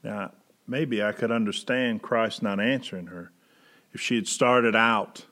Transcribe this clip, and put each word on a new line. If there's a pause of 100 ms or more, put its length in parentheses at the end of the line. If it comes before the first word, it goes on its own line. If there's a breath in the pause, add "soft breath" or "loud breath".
Now, (340)
maybe
I
could
understand
Christ
not
answering
her (600 soft breath)
if
she
had
started
out